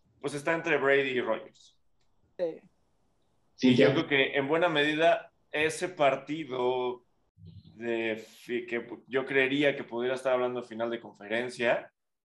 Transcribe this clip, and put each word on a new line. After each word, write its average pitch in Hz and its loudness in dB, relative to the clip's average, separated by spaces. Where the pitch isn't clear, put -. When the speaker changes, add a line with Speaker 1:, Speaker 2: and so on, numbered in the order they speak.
Speaker 1:
pues 139 -6
está 147 -2
entre 165 0
Brady 135 2
y 123 -2
Rodgers. - -6
Speaker 2:
Sí. 170 -4
Speaker 3:
Sí, 127 4
Speaker 1:
Y 120 6
yo 143 8
Speaker 3:
ya. 139 4
Speaker 1:
creo 156 0
que 135 2
en 139 -2
buena 165 2
medida 151 2
ese 156 -2
partido 127 -2
de 113 -2
fi-, - -8
que 117 -6
yo 127 -2
creería 135 2
que 139 -8
pudiera 123 -4
estar 127 0
hablando 123 0
de 120 -16
final 117 -4
de 117 -4
conferencia. 117 -2